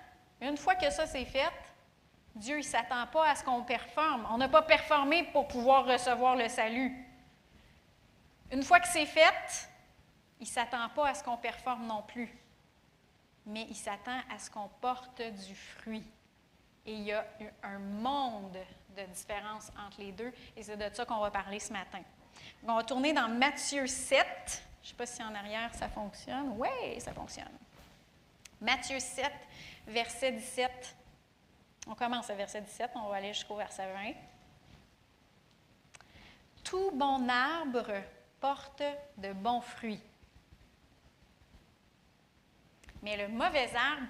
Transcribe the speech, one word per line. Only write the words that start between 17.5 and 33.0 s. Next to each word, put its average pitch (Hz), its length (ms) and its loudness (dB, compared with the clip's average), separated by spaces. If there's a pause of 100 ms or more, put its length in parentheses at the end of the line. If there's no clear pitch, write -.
un 196 180 -10
monde 208 760 -4 (400)
de 196 60 -8 (100)
différence 208 560 -8 (180)
entre 196 120 -18
les 196 120 -10
deux. 233 220 -8 (240)
Et 226 60 -14
c'est 208 140 -10
de 208 160 -4
ça 240 120 -4
qu'on 226 140 -2
va 208 120 2
parler 196 280 -4
ce - 120 -10
matin. 190 300 -8 (640)
On 226 100 2
va 226 80 4
tourner 269 300 2
dans 247 160 4
Matthieu 277 580 2
sept. - 760 2 (180)
Je - 60 -18
ne - 20 -14
sais - 60 -16
pas 240 100 -4
si - 180 -8
en 220 120 -6
arrière 214 400 -4
ça - 120 -4
fonctionne. 233 680 -4
Oui, 381 420 -2
ça - 140 -10
fonctionne. - 440 -12 (1000)
Matthieu 254 400 0
sept, - 480 -4 (400)
verset 233 440 0
dix-sept. 247 640 -4 (920)
On 220 80 -8
commence 240 340 -2
à 208 60 -4
verset 202 260 -6
dix-sept, 226 340 -6
on 214 140 -6